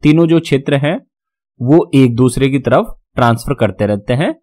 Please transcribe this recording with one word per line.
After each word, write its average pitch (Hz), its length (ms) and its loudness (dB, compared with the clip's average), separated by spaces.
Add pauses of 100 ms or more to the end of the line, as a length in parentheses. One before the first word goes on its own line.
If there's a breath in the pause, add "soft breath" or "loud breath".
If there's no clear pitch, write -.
तीनों 160 240 4
जो 165 140 2
क्षेत्र 143 360 -2
हैं, 147 200 -4 (640)
वो 139 340 2
एक 131 220 4
दूसरे 127 320 0
की 135 100 -2
तरफ - 360 -2 (200)
ट्रांसफर 120 400 0
करते 104 320 -4
रहते 104 280 -4
हैं 190 280 -4